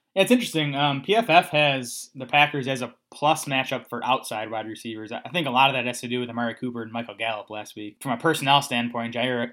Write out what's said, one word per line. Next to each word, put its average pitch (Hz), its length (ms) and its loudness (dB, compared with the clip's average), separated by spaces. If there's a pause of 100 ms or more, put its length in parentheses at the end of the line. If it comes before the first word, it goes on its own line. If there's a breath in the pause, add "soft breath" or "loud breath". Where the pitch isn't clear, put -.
(160)
Yeah, 196 60 6
it's 214 100 6
interesting. 160 420 2
Um, 139 280 2
P 196 120 2
F 226 160 2
F 170 200 6
has 139 680 0
the 127 100 -8
Packers 143 400 2
as 131 160 -2
a 120 100 -8 (200)
plus 151 320 0
matchup 131 440 -2
for 117 160 -6
outside 117 460 -2
wide 110 160 -6
receivers. 110 460 -10
I - 80 -8 (120)
think 165 140 0
a 131 40 -2
lot 135 200 6
of 131 40 -4
that 123 120 -2
has 123 140 -6
to 123 80 -8
do 123 100 -2
with 120 120 -4
Amari 117 240 -2
Cooper 120 280 -8
and 110 100 -12
Michael 117 240 -8
Gallup 110 320 -6
last 107 280 -12
week. 104 240 -12
From 135 120 -4
a 117 40 0
personnel 143 460 4
standpoint, 120 520 -2
Jaire 120 380 -2